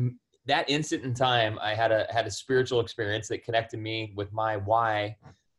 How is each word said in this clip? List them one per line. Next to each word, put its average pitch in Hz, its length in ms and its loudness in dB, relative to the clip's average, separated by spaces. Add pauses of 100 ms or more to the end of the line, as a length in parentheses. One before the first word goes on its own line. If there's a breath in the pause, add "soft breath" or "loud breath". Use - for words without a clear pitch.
(460)
that 147 240 2
instant 151 340 -2
in 131 80 -2
time, 120 480 2
I 107 140 -2
had 110 180 2
a, 107 180 2
had 110 160 0
a 101 40 -8
spiritual 127 500 0
experience 110 480 -4
that 113 160 -6
connected 113 340 -2
me 110 380 -6
with 101 160 -6
my 110 240 -2
why, 107 600 0 (420 soft breath)